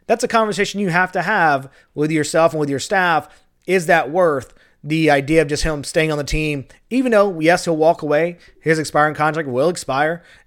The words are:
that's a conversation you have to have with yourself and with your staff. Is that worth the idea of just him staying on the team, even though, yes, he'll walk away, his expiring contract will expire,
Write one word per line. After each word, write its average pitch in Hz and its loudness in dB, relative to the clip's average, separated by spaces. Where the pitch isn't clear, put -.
that's 220 0
a - -2
conversation 202 -2
you 202 -2
have 180 0
to 185 -2
have 156 0
with 151 -2
yourself 160 0
and 156 -4
with 147 -2
your 135 -4
staff. 175 0
Is 175 0
that 156 2
worth 156 0
the 156 0
idea 143 2
of 143 -2
just 143 -4
him 147 -2
staying 156 0
on 147 -2
the 143 -4
team, 147 -4
even 254 0
though, 202 2
yes, 165 2
he'll 165 0
walk 160 2
away, 160 -2
his 156 2
expiring 151 0
contract 151 -2
will 131 0
expire, 156 -4